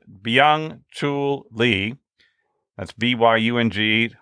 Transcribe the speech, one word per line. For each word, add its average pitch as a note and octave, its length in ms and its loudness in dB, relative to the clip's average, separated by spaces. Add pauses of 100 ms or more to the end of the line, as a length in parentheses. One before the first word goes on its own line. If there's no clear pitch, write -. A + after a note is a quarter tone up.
(220)
Byung-Chul C#3+ 1300 -2
Lee A2 440 -2 (800)
that's F#2+ 160 -14
B A#2+ 220 -2
Y A2+ 220 4
U A2+ 220 0
N A#2 120 0
G G#2+ 520 0